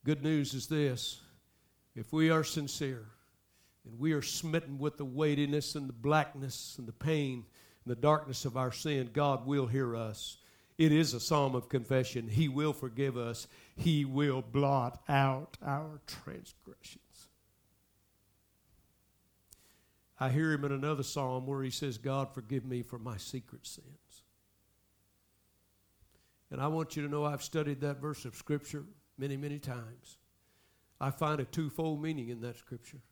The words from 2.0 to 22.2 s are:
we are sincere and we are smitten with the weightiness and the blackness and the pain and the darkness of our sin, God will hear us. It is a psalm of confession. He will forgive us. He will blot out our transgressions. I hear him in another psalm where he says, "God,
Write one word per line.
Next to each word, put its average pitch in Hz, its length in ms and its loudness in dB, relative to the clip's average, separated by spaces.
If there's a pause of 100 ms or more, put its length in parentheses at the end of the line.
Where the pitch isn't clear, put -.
we 160 180 6
are 160 140 6
sincere 131 640 -4 (800)
and 113 140 -16
we 156 140 2
are 143 100 2
smitten 156 560 -2
with 147 180 -2
the 143 80 -6
weightiness 143 720 2
and 139 120 -4
the 123 60 -8
blackness 139 840 0
and 120 100 -10
the 113 40 -10
pain 143 520 0 (400)
and 123 60 -6
the 117 100 -2
darkness 147 440 4
of 127 120 -2
our 127 160 0
sin, 135 400 0
God 135 340 2
will 139 200 2
hear 120 280 2
us. 110 440 -6 (400)
It 160 140 8
is 151 220 6
a 117 60 -2
psalm 139 340 4
of 123 140 -2
confession. 123 600 2
He 135 200 4
will 147 240 2
forgive 131 440 -2
us. 117 300 -4 (300)
He 151 280 4
will 135 380 2
blot 135 680 2
out 139 540 2
our 151 440 -4
transgressions. - 960 -16 (3250)
I 131 100 2
hear 156 220 4
him 143 120 0
in 143 80 0
another 139 320 -2
psalm 131 420 -2
where 139 160 -2
he 131 80 -2
says, 127 260 -4
"God, 135 380 -2